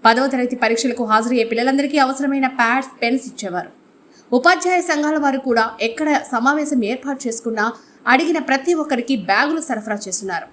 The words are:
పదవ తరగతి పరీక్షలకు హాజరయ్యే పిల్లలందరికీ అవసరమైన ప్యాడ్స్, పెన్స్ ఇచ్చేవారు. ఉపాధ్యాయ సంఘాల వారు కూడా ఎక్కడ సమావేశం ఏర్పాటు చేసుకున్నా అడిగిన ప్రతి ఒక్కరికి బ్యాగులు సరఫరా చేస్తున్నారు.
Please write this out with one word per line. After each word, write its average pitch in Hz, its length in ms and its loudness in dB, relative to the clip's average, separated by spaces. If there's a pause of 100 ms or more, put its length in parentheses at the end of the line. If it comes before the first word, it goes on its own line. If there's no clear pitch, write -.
పదవ 233 220 6
తరగతి 247 300 0
పరీక్షలకు 233 480 0
హాజరయ్యే 226 400 2
పిల్లలందరికీ 269 540 0
అవసరమైన 269 480 2
ప్యాడ్స్, 262 440 0 (120)
పెన్స్ 254 240 0
ఇచ్చేవారు. 180 440 -8 (640)
ఉపాధ్యాయ 349 480 4
సంఘాల 302 380 0
వారు 277 200 0
కూడా 233 260 0 (160)
ఎక్కడ 226 280 -2 (240)
సమావేశం 277 520 0
ఏర్పాటు 262 440 -4
చేసుకున్నా 220 360 -2 (420)
అడిగిన 294 320 2
ప్రతి 269 360 0
ఒక్కరికి 277 420 -2
బ్యాగులు 220 440 0
సరఫరా 214 380 -6 (100)
చేస్తున్నారు. 185 440 -6